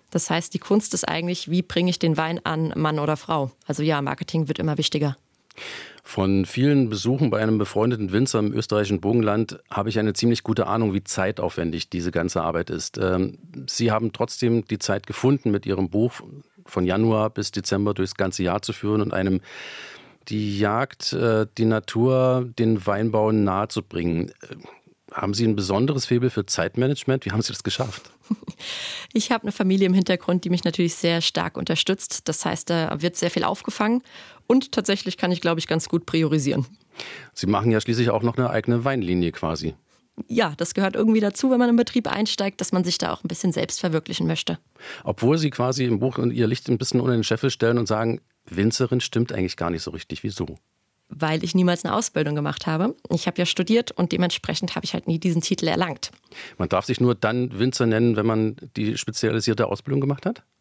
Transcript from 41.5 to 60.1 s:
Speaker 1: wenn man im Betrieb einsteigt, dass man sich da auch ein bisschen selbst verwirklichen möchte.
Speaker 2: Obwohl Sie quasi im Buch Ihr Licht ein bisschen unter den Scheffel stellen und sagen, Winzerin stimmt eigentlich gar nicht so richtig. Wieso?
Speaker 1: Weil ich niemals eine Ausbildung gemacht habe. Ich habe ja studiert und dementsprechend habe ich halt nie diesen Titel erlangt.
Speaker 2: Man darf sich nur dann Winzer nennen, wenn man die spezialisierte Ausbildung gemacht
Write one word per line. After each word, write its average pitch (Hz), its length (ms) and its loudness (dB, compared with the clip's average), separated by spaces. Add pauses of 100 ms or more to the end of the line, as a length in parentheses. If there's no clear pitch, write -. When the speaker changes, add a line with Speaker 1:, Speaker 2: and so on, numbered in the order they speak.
Speaker 1:
wenn 254 80 4
man 240 120 4
im 233 60 6
Betrieb 233 300 2
einsteigt, 202 540 -2
dass - 120 -2
man 180 120 2
sich 175 140 -2
da - 140 -2
auch - 120 -8
ein 175 40 -6
bisschen 170 240 -2
selbst - 280 -2
verwirklichen 165 460 -2
möchte. 160 320 -2 (440)
Speaker 2:
Obwohl 123 360 2
Sie 156 120 0
quasi 127 340 0
im 117 140 2
Buch 123 200 0
Ihr 117 280 2
Licht 113 220 -2
ein 123 100 2
bisschen 127 220 0
unter 123 120 2
den 113 120 2
Scheffel 127 260 0
stellen 117 280 2
und 110 80 0
sagen, 113 340 0 (240)
Winzerin 117 560 2
stimmt 117 320 -2
eigentlich 92 240 -2
gar 85 140 -2
nicht 82 120 -4
so 78 100 -8
richtig. - 300 -10
Wieso? 95 340 -6 (520)
Speaker 1:
Weil 156 340 -2
ich - 120 -4
niemals 180 300 2
eine - 100 -2
Ausbildung 156 400 -2
gemacht 147 320 -4
habe. 170 280 0 (140)
Ich - 180 -2
habe 170 120 -2
ja 175 80 2
studiert 220 440 0
und 180 220 -2
dementsprechend 175 640 -2
habe 175 80 -6
ich - 100 -6
halt 175 140 -4
nie 165 100 0
diesen 165 240 2
Titel 175 240 -2
erlangt. 170 460 -2 (440)
Speaker 2:
Man 87 120 -2
darf 95 160 2
sich 123 160 -2
nur 123 160 4
dann 117 420 0
Winzer 123 280 2
nennen, 113 300 4
wenn 107 100 2
man 110 300 2 (200)
die 110 200 -2
spezialisierte 110 720 0
Ausbildung 139 340 -2
gemacht 139 240 -2